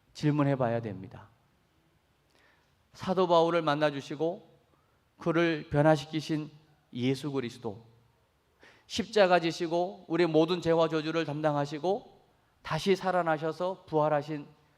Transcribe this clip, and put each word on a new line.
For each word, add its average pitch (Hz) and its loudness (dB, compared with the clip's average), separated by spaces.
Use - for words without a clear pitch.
질문해 147 0
봐야 117 -2
됩니다. 95 -12
사도 185 0
바울을 170 4
만나주시고 151 -2
그를 165 0
변화시키신 151 0
예수 135 -2
그리스도, 117 -8
십자가 190 4
지시고 170 -4
우리의 165 2
모든 160 2
죄와 165 4
저주를 160 -2
담당하시고 151 -4
다시 175 0
살아나셔서 175 -2
부활하신 151 -2